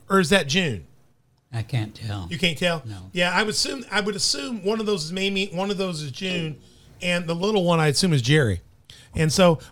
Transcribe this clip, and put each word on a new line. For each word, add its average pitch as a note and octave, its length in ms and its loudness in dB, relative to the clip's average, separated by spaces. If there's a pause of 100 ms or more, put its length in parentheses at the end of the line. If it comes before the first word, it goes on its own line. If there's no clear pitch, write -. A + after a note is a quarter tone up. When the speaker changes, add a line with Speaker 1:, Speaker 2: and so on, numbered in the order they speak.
Speaker 1:
or G3 100 4
is E3+ 120 4
that F#3 180 4
June? C3+ 380 0 (640)
Speaker 2:
I A2+ 100 -4
can't G#2+ 320 -4
tell. G2+ 360 -10
Speaker 1:
You F3 80 -8
can't F3 200 -2
tell? E3+ 280 0
Speaker 2:
No. G2 260 -14
Speaker 1:
Yeah, F3 200 0
I F#3+ 100 2
would G#3+ 120 -2
assume, C#4 380 -4
I G3+ 80 0
would G3 160 -2
assume B3+ 480 -4
one A3 160 0
of G#3+ 60 -4
those G3 180 -2
is D#3+ 80 -8
Mamie, G3 400 -2
one F#3+ 180 -2
of G3+ 60 -4
those F3+ 260 -4
is C#3+ 80 -8
June, E3+ 480 -6 (440)
and F3+ 240 -2
the E3 80 -2
little F#3+ 300 2
one E3+ 160 4
I D#3 80 4
assume E3 260 2
is C3 80 2
Jerry. A#2+ 380 4 (540)
And D#3+ 180 2
so F3 280 6 (100)